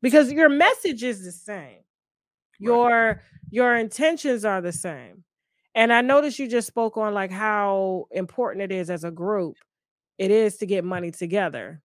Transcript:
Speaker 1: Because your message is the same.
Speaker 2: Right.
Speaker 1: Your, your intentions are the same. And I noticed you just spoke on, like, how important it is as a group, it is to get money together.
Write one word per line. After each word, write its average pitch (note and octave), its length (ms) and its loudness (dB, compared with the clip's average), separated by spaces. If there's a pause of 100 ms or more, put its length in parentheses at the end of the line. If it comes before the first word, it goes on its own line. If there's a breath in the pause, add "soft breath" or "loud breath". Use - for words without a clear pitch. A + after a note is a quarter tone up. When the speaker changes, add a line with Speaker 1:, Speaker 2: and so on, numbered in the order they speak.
Speaker 1:
Because C4 300 6
your D#4 160 6
message D#4 540 2
is A3 220 -8
the F3+ 80 -14
same. E3+ 480 -16 (840)
Speaker 2:
Right. A#3 140 2
Speaker 1:
Your, A#3 440 2 (280 loud breath)
your A#3+ 260 2
intentions B3 680 -2
are G3 180 0
the F3 100 -6
same. C#3+ 520 -12 (500)
And A#3 180 4
I A#3 100 6
noticed C#4 360 2
you C4+ 100 -6
just A#3 200 -2
spoke A3+ 300 -4
on, G#3+ 160 -2
like, G3 180 -4
how G3 800 -2
important F#3+ 520 -6
it F#3+ 80 -6
is F3+ 180 -6
as E3 140 -6
a E3+ 80 -6
group, F3 440 -4 (600)
it F#3+ 120 0
is G#3+ 280 2
to G#3+ 80 -6
get F#3 180 -2
money F3 280 -6
together. E3 720 -6